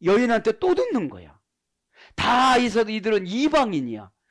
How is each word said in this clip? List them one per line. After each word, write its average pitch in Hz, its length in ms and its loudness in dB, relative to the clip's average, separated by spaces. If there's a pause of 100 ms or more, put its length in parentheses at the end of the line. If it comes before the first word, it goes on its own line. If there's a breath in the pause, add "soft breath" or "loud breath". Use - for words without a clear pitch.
여인한테 220 560 2
또 359 160 0
듣는 294 340 -2
거야. 87 300 -18 (760 loud breath)
다 254 420 2
있어도 226 320 0
이들은 214 360 -2
이방인이야. 185 840 -2 (200 loud breath)